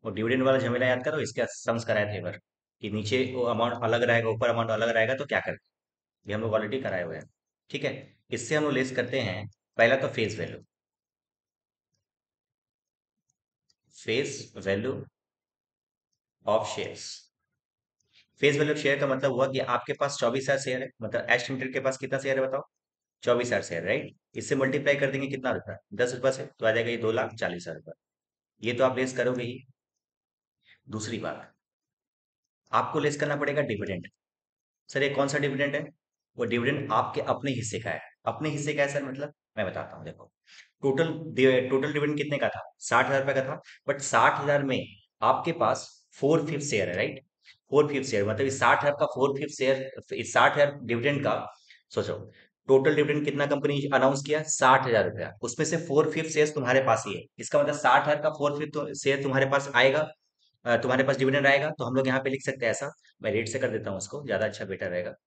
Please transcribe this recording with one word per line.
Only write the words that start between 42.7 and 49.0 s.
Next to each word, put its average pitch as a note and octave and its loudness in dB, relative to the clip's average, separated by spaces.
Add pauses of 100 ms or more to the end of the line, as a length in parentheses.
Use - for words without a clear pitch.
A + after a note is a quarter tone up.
साठ B2 2
हजार C#3 2
रुपये C3+ 0
का C3 2
था, C#3+ -8 (280)
but C#3 -2
साठ C#3 4
हजार C#3+ 2
में B2+ -2 (420)
आपके C3+ 2
पास A#2+ 0 (300)
four D3+ 4
fifth D3 -4
share F#2+ 0
है, F2 -6
right? C3 -2 (540)
Four D3 6
fifth C#3 -2
share, G#2 0
मतलब G#2+ 0
इस C3 -2
साठ B2+ 6
हजार C#3+ 2
का D3+ 0 (120)